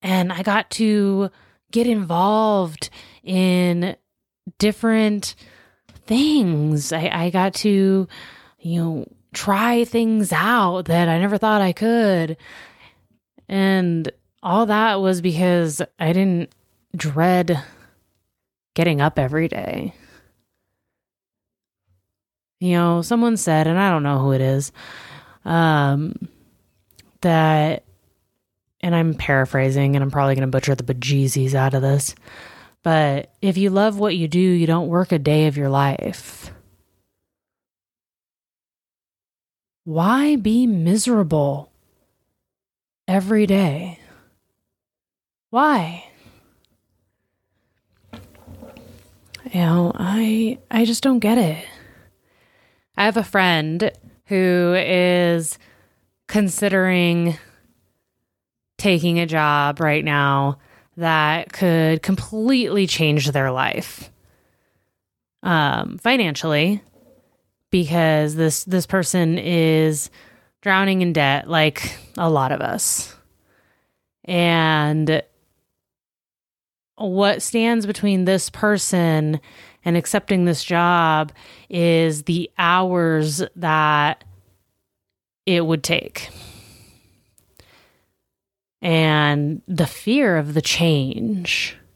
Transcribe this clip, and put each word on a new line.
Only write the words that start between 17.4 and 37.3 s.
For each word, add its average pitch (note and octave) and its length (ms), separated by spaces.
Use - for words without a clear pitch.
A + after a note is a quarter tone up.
getting E3 260
up D3+ 180
every D3+ 300
day. - 460
You F3+ 120
know, E3+ 300
someone A#3 360
said, D#3 300
and E3 120
I G3 100
don't D#3+ 140
know C#3+ 160
who C3+ 140
it C3 80
is, C3+ 320
um, D#3 680
that, D#3 640
and E3+ 140
I'm E3 200
paraphrasing, C#3 800
and C#3 80
I'm C#3 80
probably C#3 240
gonna C3+ 100
butcher C3 300
the B2 80
bejesus C3 720
out C3+ 180
of C3+ 80
this, C#3 320
but D3+ 580
if F#3+ 160
you G3 140
love G3+ 260
what G3+ 180
you E3 120
do, D#3+ 120
you F3+ 280
don't E3 200
work F3 240
a E3+ 60
day D3+ 300
of C#3+ 100
your C#3+ 120
life. - 840